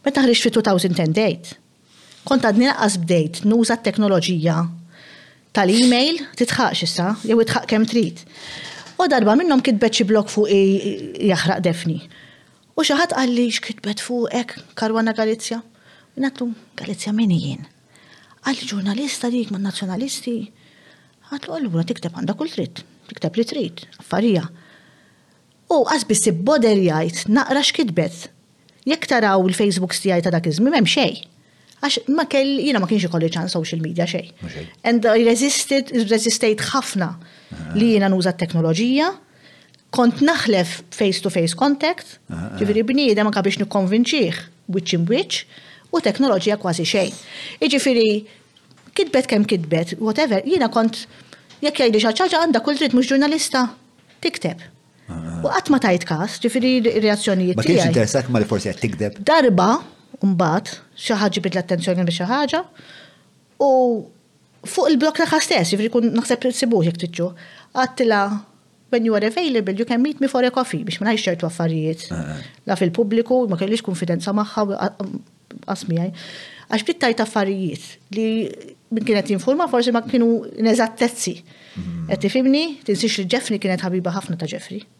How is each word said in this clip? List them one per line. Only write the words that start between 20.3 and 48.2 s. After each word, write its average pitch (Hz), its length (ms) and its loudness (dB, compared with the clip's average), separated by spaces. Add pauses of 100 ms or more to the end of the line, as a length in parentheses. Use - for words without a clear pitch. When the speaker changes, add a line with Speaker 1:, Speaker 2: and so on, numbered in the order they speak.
Speaker 1:
Għatlu, 285 300 -10
"Allura 180 280 -2
tikteb 170 300 -6
għandha 202 240 -4
kull 320 120 -4
trid, - 340 -8 (240)
tikteb - 280 -8
li 226 100 0
trid, 214 360 -8 (180)
affarija." 190 460 0 (1200)
U 302 160 4
qas 277 200 0
biss 214 220 2
ibboder 214 500 4
jgħid, 165 520 0
naqra 254 320 2
x'kitbet. 180 680 -2 (560)
Jekk 311 220 -2
taraw 208 380 4
il-Facebooks 185 560 0
tiegħi 175 220 0
ta' 180 80 0
dak 170 140 0
iż-żmien 180 280 2
m'hemm 226 140 4
xejn. - 300 0 (640)
Għax 269 280 -2
ma 311 160 2
kell-, 277 360 2
jiena 254 180 2
ma 180 80 0
kienx 202 180 2
ikolli 165 240 0
ċans 180 240 -4
social 165 280 -4
media 170 240 -2
xejn. 170 260 -6 (100)
Speaker 2:
Mhux - 120 -12
xejn. 151 140 -12 (160)
Speaker 1:
And 233 220 2
I 226 200 6
resisted, 269 680 2 (180)
resistejt 220 520 2
ħafna 208 480 -2 (420)
Speaker 2:
Aha. 156 240 -12
Speaker 1:
li 226 180 4
jiena 196 160 4
nuża 185 240 2
t-teknoloġija. 175 760 0 (840)
Kont 240 280 4
naħlef 214 680 2
face-to-face 180 680 0
contact, 285 600 -2 (120)
Speaker 2:
Aha, 95 180 -8
aha. 190 120 -10
Speaker 1:
ġifieri 208 240 2
bniedem 226 440 2
anke 208 160 0
biex 202 160 0
nikkonvinċih 202 800 0 (320)
wiċċ 180 240 -2
in 170 100 2
wiċċ, 247 380 -2 (500)
u 330 80 2
teknoloġija 208 560 2
kważi 180 260 -2
xejn. 190 300 0 (480)
Jiġifieri, 233 640 2 (680)